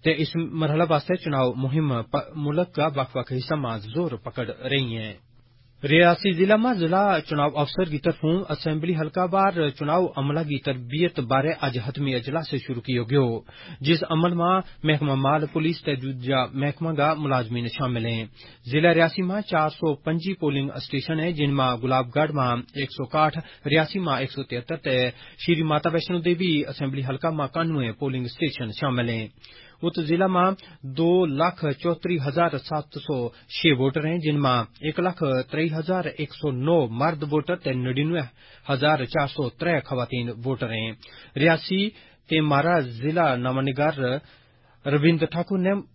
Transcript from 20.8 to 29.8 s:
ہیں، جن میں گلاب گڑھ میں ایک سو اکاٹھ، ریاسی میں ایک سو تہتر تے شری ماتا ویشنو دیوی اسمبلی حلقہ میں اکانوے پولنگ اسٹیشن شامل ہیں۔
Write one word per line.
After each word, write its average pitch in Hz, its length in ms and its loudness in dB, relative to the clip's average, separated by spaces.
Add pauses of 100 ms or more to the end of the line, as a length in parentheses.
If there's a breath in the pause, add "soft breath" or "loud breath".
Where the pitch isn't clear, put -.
ہیں، 170 120 -2
جن 147 240 0
میں 131 140 2 (120)
گلاب 131 240 2 (100)
گڑھ 151 160 2
میں 127 200 2 (260)
ایک 139 140 -6
سو - 100 -8
اکاٹھ، 156 360 0 (280 loud breath)
ریاسی 156 320 2
میں 160 220 0
ایک 135 120 -4
سو 139 100 -8
تہتر 123 340 -6
تے 139 180 -2 (480 loud breath)
شری 165 200 2
ماتا 151 300 2
ویشنو 170 260 -2
دیوی 175 340 0 (180)
اسمبلی 135 380 -4
حلقہ 135 280 -2
میں 151 80 -2
اکانوے 147 540 -2
پولنگ 131 260 -2
اسٹیشن 123 440 -4 (120)
شامل 123 280 0
ہیں۔ 113 180 -2 (560 loud breath)